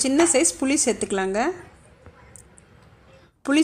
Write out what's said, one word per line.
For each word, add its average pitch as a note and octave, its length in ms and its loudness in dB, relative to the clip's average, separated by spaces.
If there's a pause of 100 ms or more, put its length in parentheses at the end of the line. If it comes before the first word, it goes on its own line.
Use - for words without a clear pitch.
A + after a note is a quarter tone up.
சின்ன C4+ 180 2 (120)
சைஸ் A#3 260 2
புளி C#4 240 0
சேர்த்துக்கலாங்க. G3+ 560 -2 (2000)
புளி D4 180 2